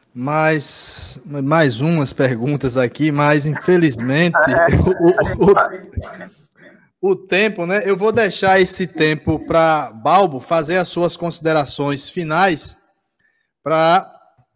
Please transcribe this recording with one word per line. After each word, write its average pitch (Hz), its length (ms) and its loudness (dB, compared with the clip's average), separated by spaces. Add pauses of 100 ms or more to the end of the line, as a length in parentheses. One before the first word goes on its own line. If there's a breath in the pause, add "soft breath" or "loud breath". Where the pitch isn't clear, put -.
(160)
Mais, 151 1080 -4
mais 143 540 0
umas 156 320 0
perguntas 127 640 -2
aqui, 131 340 0
mas 147 360 2
infelizmente 156 920 0
<laughs> 165 400 2
o, 185 680 2
o, 202 60 6
o, 196 40 8 (1500 soft breath)
o 196 80 2
tempo, 185 520 -2
né? 202 180 -2
Eu 190 140 0
vou 214 120 0
deixar 196 480 2
esse 185 280 0
tempo 156 580 -2
pra 160 480 2
Balbo 143 480 0
fazer 165 380 -2
as 175 100 -2
suas 170 300 -4
considerações 147 920 -4
finais, 170 680 -2 (840)
pra 160 480 2 (460)